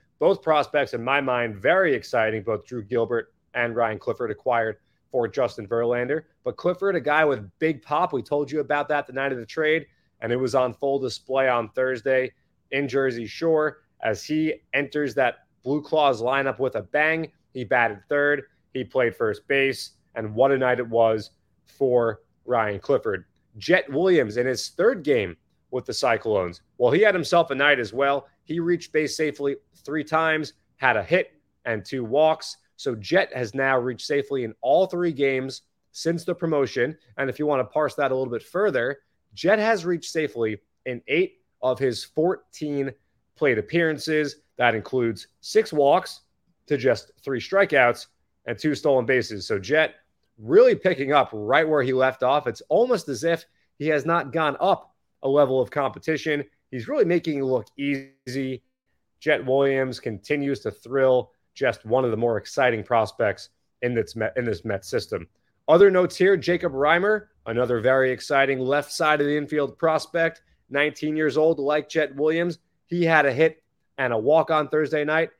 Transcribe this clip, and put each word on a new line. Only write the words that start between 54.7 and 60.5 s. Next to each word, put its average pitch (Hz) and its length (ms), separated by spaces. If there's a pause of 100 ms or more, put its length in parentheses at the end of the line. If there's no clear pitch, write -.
a 135 60
level 135 320
of 113 100
competition. 147 720 (300)
He's 127 160
really 269 160
making 165 340
it 135 60
look 127 220 (120)
easy. 135 840 (580)
Jet 151 260
Williams 135 540
continues 139 600